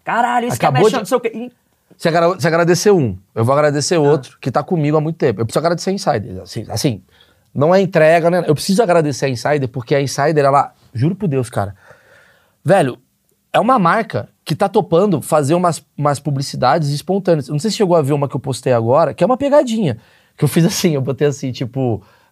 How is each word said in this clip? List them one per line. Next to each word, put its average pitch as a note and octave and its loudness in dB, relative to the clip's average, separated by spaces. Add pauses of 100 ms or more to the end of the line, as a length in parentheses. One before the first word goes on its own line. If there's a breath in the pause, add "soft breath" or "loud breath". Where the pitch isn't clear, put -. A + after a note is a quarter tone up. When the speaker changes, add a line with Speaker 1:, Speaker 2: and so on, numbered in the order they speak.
Speaker 1:
"Caralho, A#3+ -2
isso B3+ -4
Speaker 2:
Acabou D#3 0
Speaker 1:
que - 2
é G4 4
mechan, G#4+ 2
Speaker 2:
de - -2
Speaker 1:
não G3+ -10
sei C4 -2
o B3 0
quê." A#3 -4
E B3 -10 (440)
Speaker 2:
Você - -4
agra-, E3+ 2
você F3 -2
agradeceu E3+ 4
um, A2 0 (160)
eu A2+ 0
vou B2 2
agradecer D3+ 0
Speaker 1:
Ah. D#3+ 2
Speaker 2:
outro, C#3+ 0
que C3+ -6
tá D3 0
comigo D3+ 0
há D#3 4
muito D#3+ -6
tempo. A#2 -2
Eu A2 -2
preciso A2+ -2
agradecer E3+ -2
a - -2
Insider, C#3 -4
assim, G#2 -12
assim, G#2+ -4 (520 soft breath)
não D3+ 2
é F#3+ 4
entrega, E3+ 2
né? F3 0
Eu D#3 2
preciso G3 0
agradecer E3 0
a - 0
Insider, C3+ -2
porque - -4
a C#3 2
Insider, C#3+ 0
ela, C#3 2 (200)
juro C#3+ 0
por G#3+ -4
Deus, C3 -2
cara, G2 -6 (880 soft breath)
velho, C#3+ 2 (540)
é D3 2
uma A#3+ 2
marca F3+ 0 (160)
que D#3+ -4
tá G3+ 0
topando F#3+ 2
fazer D3+ 0
umas, F3 0 (120)
umas C#3+ 0
publicidades C#3 -2
espontâneas. E3+ -2
Não D3 -4
sei G#3+ -2
se G3+ -6
chegou F3 2
a D#3+ 4
ver C#3 0
uma C#3+ -2
que - -12
eu B2+ -4
postei C3 -4
agora, B2+ 2
que - -2
é F3 2
uma B3+ 2
pegadinha, B3 0 (380 soft breath)
que - -2
eu D3 2
fiz E3 2
assim, F#3 0
eu C#3 0
botei C3+ -2
assim, C3+ -6
tipo, A#2 -4 (300 soft breath)